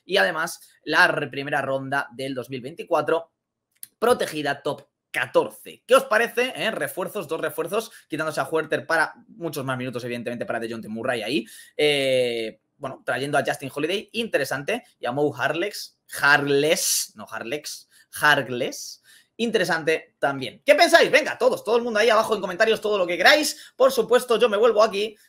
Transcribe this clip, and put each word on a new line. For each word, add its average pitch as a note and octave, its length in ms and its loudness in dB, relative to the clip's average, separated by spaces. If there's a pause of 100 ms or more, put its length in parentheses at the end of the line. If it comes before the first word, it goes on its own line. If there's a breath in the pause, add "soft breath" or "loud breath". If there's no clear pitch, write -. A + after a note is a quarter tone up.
y F3+ 100 -2
además F3+ 440 0 (240 soft breath)
la E3 220 4
re-, D3 220 -2
primera C#3 320 -4
ronda C3+ 520 -4
del C3+ 220 -8
dos A#2+ 140 -8
mil C3 140 -10
veinticuatro, D#3+ 680 -2 (680)
protegida D#3 640 0
top D3 240 -6 (260)
catorce. B2 760 -2
¿Qué B3 80 6
os C4 80 6
parece? A#3 500 0
¿Eh? F3+ 160 -4
Refuerzos, F3+ 560 -6
dos D#3 140 -6
refuerzos, E3 500 -4 (180 loud breath)
quitándose D#3 300 -4
a C#3+ 60 -2
Huerter D3+ 420 -2
para D#3+ 260 2 (140)
muchos D3 380 -8
más C3 120 -4
minutos, B2 280 -6
evidentemente, A#2+ 420 -6
para A#2 140 -4
DeJounte A2+ 260 -8
Murray A2 360 -4
ahí. C3+ 220 -4 (320 loud breath)
Eh, B2+ 840 0 (160)
bueno, C3+ 280 -14
trayendo C3+ 320 -4
a C#3 80 2
Justin C#3 300 -6
Holiday, E3 380 -4
interesante, F3 720 -4 (160 soft breath)
y - 60 -6
a A#2+ 40 -2
Mo C#3 240 0
Harlech, D#3 400 -4 (460)
Harless, C#3+ 960 2
no G#2+ 120 -14
Harlex, A2+ 600 -10 (320 soft breath)
Harless, C#3+ 800 0 (340 soft breath)
interesante E3 840 0
también. C3+ 440 -4
¿Qué C#4+ 120 8
pensáis? D4+ 340 6
Venga, C4 260 2
todos, - 280 0
todo A3 120 2
el A#3 60 2
mundo A#3 160 -2
ahí A#3 100 4
abajo A3 280 2
en G3 40 -6
comentarios, F#3 400 0
todo G#3 160 0
lo F#3 80 2
que E3+ 120 -2
queráis. C#4 580 2
Por C4 160 4
supuesto, A#3 480 2
yo A#3 100 4
me G3+ 80 0
vuelvo G#3+ 240 4
aquí, G#3+ 360 0 (120 soft breath)